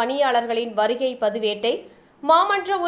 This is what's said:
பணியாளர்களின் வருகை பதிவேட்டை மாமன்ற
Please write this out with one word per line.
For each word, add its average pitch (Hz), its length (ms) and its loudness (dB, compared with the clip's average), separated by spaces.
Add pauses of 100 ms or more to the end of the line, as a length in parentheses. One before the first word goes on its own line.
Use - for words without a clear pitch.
பணியாளர்களின் 233 840 0
வருகை 247 320 0 (100)
பதிவேட்டை 214 520 -2 (480)
மாமன்ற 359 480 2 (160)